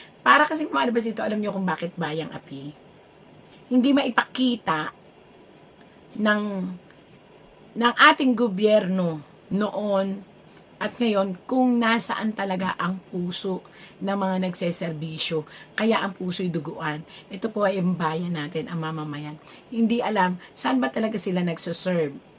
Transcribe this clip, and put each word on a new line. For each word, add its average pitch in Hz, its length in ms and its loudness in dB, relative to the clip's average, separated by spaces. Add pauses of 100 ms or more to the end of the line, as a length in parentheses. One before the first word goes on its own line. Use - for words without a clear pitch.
(200)
Para 277 240 6
kasi 311 240 -2
kumalabas 240 400 0
ito, 220 160 -4
alam 214 160 -2
nyo 202 160 -4
kung 190 80 -2
bakit 170 320 -4
bayang 156 320 -4
api? 143 480 -12 (960)
Hindi 254 240 6
maipakita 233 960 -2 (1300)
ng, 208 220 4 (1400)
ng 233 160 4
ating 269 400 6
gobyerno 190 880 2 (240)
noon 196 840 -2 (500)
at 214 160 -6
ngayon 196 480 2
kung 254 320 4
nasaan 226 560 0
talaga 190 480 -2
ang 180 160 -2 (160)
puso 180 480 -4 (400)
ng 196 160 -2
mga 190 200 0 (120)
nagseserbisyo. 165 960 -4 (320)
Kaya 220 240 2
ang - 160 -4
puso'y 185 320 -4
duguan. 160 560 -6 (240)
Ito 214 240 -6
po 202 160 2
ay 190 160 0
ang 185 160 2
bayan 170 320 -2
natin, 151 320 -4
ang 170 160 -6
mamamayan. 151 560 -6 (320)
Hindi 233 320 2
alam 185 400 0 (160)
saan 262 240 0
ba 254 80 2
talaga 220 320 -2
sila 180 240 0
nagsuserve. 170 720 -2 (220)